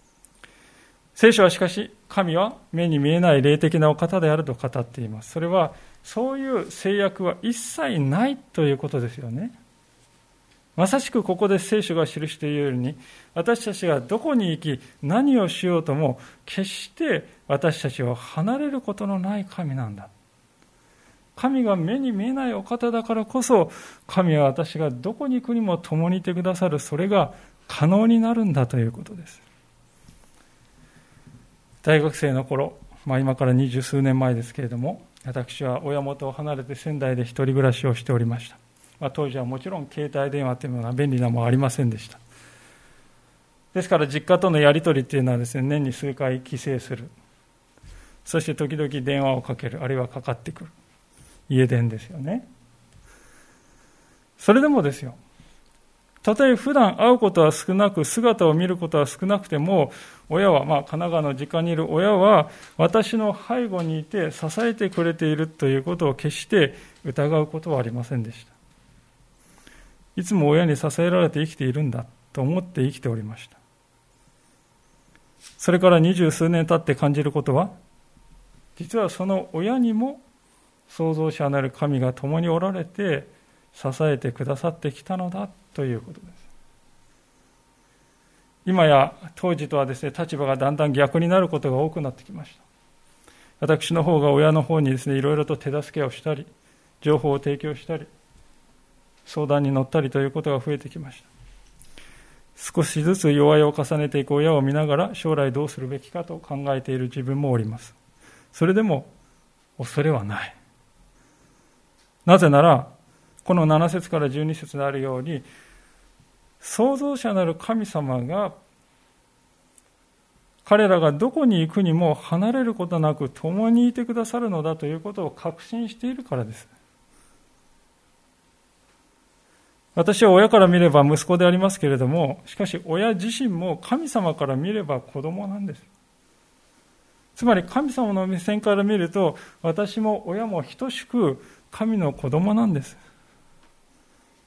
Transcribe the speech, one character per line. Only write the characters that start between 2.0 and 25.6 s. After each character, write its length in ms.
神 280
は 200
目 160
に 120
見 100
え 100
な 140
い 80
霊 160
的 220
な 100
お 60
方 240
で 100
あ 60
る 100
と 80
語 140
っ 60
て 160
い 80
ま 140
す。 80
そ 80
れ 80
は、 260
そ 300
う 60
い 80
う 220
制 280
約 260
は 180
一 140
切 440
な 280
い 100
と 240
い 120
う 40
こ 120
と 120
で 80
す 80
よ 140
ね。 200
ま 120
さ 120
し 100
く 140
こ 120
こ 120
で 120
聖 220
書 140
が 100
記 80
し 120
て 80
い 80
る 80
よ 60
う 40
に、 220
私 320
た 80
ち 140
が 140
ど 180
こ 160
に 160
行 100
き、 200
何 380
を 100
し 160
よ 140
う 40
と 120
も、 240
決 200
し 260
て 360
私 340
た 80
ち 140
を 120
離 440
れ 120
る 100
こ 120
と 140
の 120
な 200
い 60
神 300
な 120
ん 80
だ。 140
神 280
が 120
目 220
に 140
見 140
え 60
な 140
い 80
お 80
方 300
だ 100
か 140
ら 100
こ 160
そ、 300
神 300
は 80
私 340
が 140
ど 240
こ 120
に 80
行 80
く 120
に 60